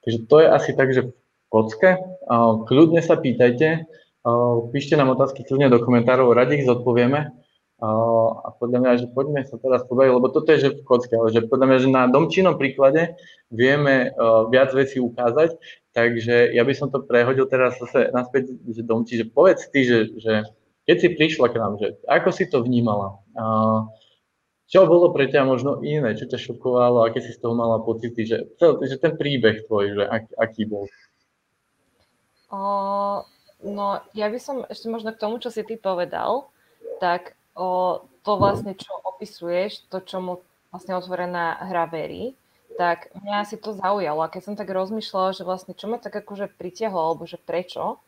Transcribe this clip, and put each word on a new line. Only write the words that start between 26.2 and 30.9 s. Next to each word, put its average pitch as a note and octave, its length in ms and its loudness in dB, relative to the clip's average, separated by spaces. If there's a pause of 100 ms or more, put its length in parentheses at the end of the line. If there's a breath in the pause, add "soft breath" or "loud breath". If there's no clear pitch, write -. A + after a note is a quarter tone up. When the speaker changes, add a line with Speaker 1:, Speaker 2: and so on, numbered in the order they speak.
Speaker 1:
ťa A#2 80 -6
šokovalo, B2 640 0
aké A2+ 160 0
si A#2 160 -12
z - 80 -16
toho A#2 160 -2
mala A2+ 240 0
pocity, A2+ 400 -6
že, A2 140 -2 (180)
cel-, E3 320 2
že C3 100 -6
ten D#3 220 -2
príbeh A2+ 480 -2
tvoj, G2+ 320 -2
že G2 80 0
ak-, A2+ 320 -8
aký A2 240 -4
bol? G#2 240 -8 (1600)